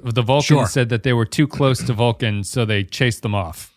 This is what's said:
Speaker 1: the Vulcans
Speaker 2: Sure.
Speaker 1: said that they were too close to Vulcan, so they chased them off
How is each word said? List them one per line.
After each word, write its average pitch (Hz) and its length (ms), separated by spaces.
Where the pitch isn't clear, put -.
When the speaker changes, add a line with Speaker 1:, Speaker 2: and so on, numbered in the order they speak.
Speaker 1:
the 120 200
Vulcans 135 240
Speaker 2:
Sure. 139 200
Speaker 1:
said 123 240
that 117 140
they 131 80
were 117 120
too 147 240
close 135 360
to 120 80
Vulcan, 110 520
so 120 200
they 107 200
chased - 380
them 104 140
off 87 400